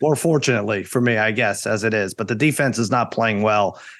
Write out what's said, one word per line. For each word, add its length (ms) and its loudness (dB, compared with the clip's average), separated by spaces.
Or 140 2
fortunately 680 0
for 180 -2
me, 160 2
I 140 2
guess, 360 -2
as 160 -2
it 100 0
is. 220 0
But 140 -6
the 60 0
defense 440 0
is 100 0
not 220 0
playing 320 0
well, 360 2